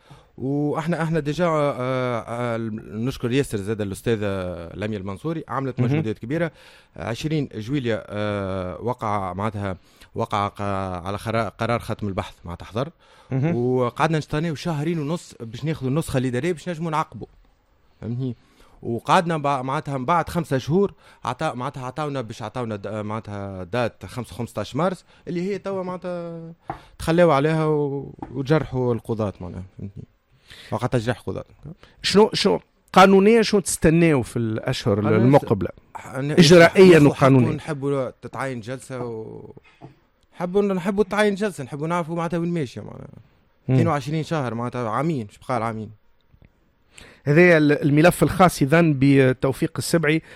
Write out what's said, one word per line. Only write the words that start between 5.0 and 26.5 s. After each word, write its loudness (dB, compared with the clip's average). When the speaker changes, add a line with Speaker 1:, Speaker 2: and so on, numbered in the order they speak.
Speaker 1:
عملت -6
Speaker 2:
مهم. 2
Speaker 1:
مجهودات -2
كبيرة. -4
عشرين -4
جويلية، -4
آه، -6
وقع -4
معناتها -4
وقع -2
ق-، -8
على -6
خرا-، -4
قرار -4
ختم -6
البحث -6
معناتها -12
حضر. -6
Speaker 2:
مهم. 0
Speaker 1:
وقعدنا 0
نستناو -4
شهرين -4
ونص -6
باش -12
ناخذوا -2
النسخة -2
الإدارية -2
باش -8
نجموا -6
نعقبوا، -6
فهمتني؟ -6
وقعدنا 0
بع-، -2
معناتها -4
من -6
بعد 0
خمسة -2
شهور 0
عطا-، -4
معناتها -8
عطاونا -6
باش -12
عطاونا -6
د-، -10
معناتها -8
دات -4
خمسة، -12
خمسطاش -8
مارس -2
اللي -6
هي -6
توا -8
معناتها -10